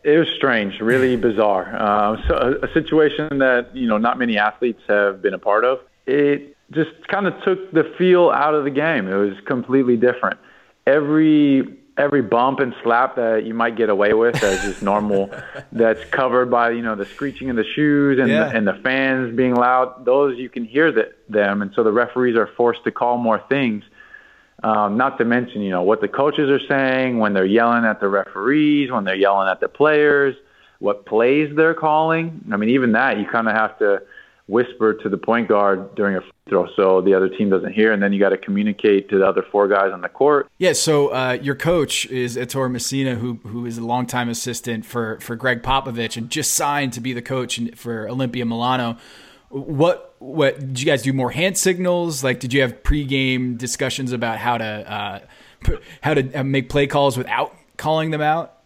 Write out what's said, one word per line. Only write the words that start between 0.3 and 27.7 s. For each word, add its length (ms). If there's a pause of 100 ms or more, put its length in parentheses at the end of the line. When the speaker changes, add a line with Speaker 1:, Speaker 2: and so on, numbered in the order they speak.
Speaker 1:
strange, 440
really 360
Speaker 2:
<laughs> 120
Speaker 1:
bizarre. 480
Uh, 400 (120)
so 80 (260)
a, 40
a 60
situation 680
that, 340
you 140
know, 100
not 180
many 220
athletes 480
have 340
been 140
a 60
part 240
of. 160 (260)
It 500 (140)
just 200 (180)
kinda 360
took 280
the 100 (160)
feel 320
out 240
of 80
the 80
game. 380
It 80
was 180 (100)
completely 520
different. 420 (480)
Every, 920 (180)
every 260
bump 380
and 220
slap 340
that 280
you 100
might 220
get 120
away 260
with 280
as 200
just 200
normal, 480 (220)
Speaker 2:
<laughs> 200
Speaker 1:
that's 380
covered 400
by, 200
you 120
know, 120
the 120
screeching 440
of 60
the 80
shoes 560
and 80
Speaker 2:
Yeah. 220
Speaker 1:
the, 60
and 120
the 60
fans 640
being 180
loud, 500
those 340
you 100
can 160
hear 280
the, 200 (160)
them. 340
And 120
so 80
the 100
referees 440
are 200
forced 280
to 60
call 280
more 300
things. 360 (800)
Um, 320
not 220
to 60
mention, 380
you 80
know, 120
what 180
the 80
coaches 420
are 180
saying 500
when 140
they're 120
yelling 400